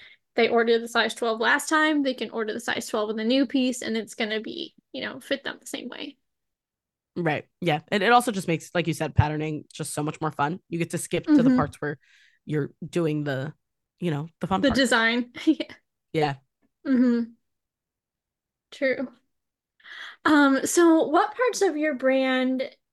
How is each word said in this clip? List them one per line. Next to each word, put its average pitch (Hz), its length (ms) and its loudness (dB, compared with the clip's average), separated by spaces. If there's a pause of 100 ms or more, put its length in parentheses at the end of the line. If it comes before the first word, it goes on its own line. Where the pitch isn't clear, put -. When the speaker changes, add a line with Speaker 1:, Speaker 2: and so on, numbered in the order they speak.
(360)
Speaker 1:
they 233 120 4
ordered 233 320 4
the 233 60 -10
size 226 260 0
twelve 226 280 -2
last 247 280 0
time, 311 360 2
they 262 100 0
can 240 160 -6
order 220 220 -4
the 226 80 -6
size - 260 -6
twelve 214 240 -2
in 220 60 -4
the 220 80 -4
new 262 220 2
piece, 254 360 -2
and 220 140 -4
it's 220 180 -8
gonna 214 260 -4
be, - 360 -12 (160)
you 269 100 -10
know, 233 160 -10
fit 269 240 -6
them - 180 -10
the - 60 -20
same - 220 -12
way. - 280 -14 (1000)
Speaker 2:
Right. 160 300 -2 (140)
Yeah. 160 280 0
And 202 160 0
it 226 80 4
also 247 180 4
just 190 160 -6
makes, 165 260 -4
like 170 140 -2
you 160 80 -2
said, 151 220 -6
patterning 151 560 -2
just - 200 -10
so 151 120 -6
much 151 160 -6
more 156 100 -2
fun. 147 380 -4
You 175 100 -6
get 165 120 -4
to 170 80 -6
skip - 280 -6
to 302 160 6
the - 0 -
Speaker 1:
Mm-hmm. 254 140 4
Speaker 2:
parts 170 240 -2
where 147 180 -6 (480)
you're 147 240 -4 (180)
doing 151 360 -2
the, 139 280 -4 (460)
you 170 140 -2
know, 147 160 -6 (120)
the 180 60 -6
fun 190 140 0
Speaker 1:
The 285 80 4
Speaker 2:
parts. 254 120 2
Speaker 1:
design. 240 580 2
<laughs> - 60 -12
Yeah. 311 200 2 (480)
Speaker 2:
Yeah. 147 220 0 (520)
Speaker 1:
Mm-hmm. 240 460 2 (1400)
True. 262 380 -2 (1160)
Um, 285 420 6
so 330 380 6
what 381 320 2
parts 480 260 2
of 330 140 2
your 302 180 0
brand 262 760 0 (220)